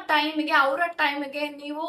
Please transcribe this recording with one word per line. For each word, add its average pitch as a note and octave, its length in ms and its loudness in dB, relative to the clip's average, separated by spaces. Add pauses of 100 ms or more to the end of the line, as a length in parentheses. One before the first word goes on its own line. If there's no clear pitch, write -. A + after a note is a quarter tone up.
ಟೈಮ್ಗೆ, D4+ 460 0
ಅವರ C#4 340 4
ಟೈಮ್ಗೆ D4 640 -2
ನೀವು D4 400 -8